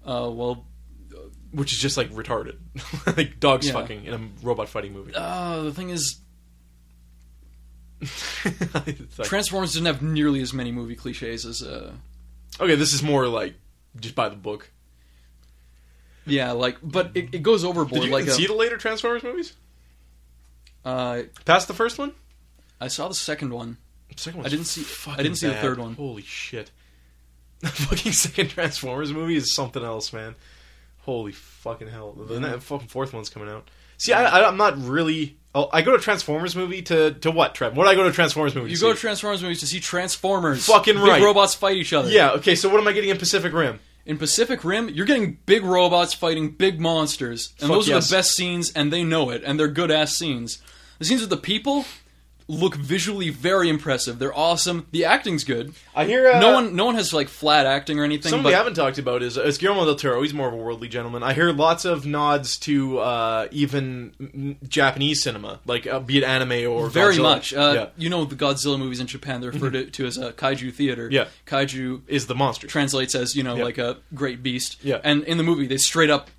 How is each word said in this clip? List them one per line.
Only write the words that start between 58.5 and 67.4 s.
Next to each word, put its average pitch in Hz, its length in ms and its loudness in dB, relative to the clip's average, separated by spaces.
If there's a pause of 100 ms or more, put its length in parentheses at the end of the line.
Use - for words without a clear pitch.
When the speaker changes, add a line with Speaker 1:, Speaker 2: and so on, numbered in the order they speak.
Speaker 2:
we 180 40 6
haven't 214 200 2
talked 139 240 0
about 123 260 -2
is, 120 120 -4
uh, 135 60 -2
it's 143 160 0
Guillermo 190 260 2
del 151 120 2
Toro. 131 260 0
He's 147 100 -2
more 143 140 -2
of 117 80 -2
a - 20 -8
worldly 113 300 -6
gentleman. 120 380 -6
I 135 80 0
hear 170 180 4
lots 165 340 2
of 160 220 0
nods 147 540 0
to, 135 400 0
uh, 113 500 0
even 135 680 -2
n-, 135 120 -12
n-, 139 240 -8 (120)
Japanese 139 560 2
cinema, 104 420 -8
like, 120 220 -2
uh, 131 100 -2
be 131 200 2
it 135 40 6
anime 127 500 0
or 117 160 0
Speaker 1:
Very 185 280 6
Speaker 2:
Godzilla. 156 60 4
Speaker 1:
much. 156 300 2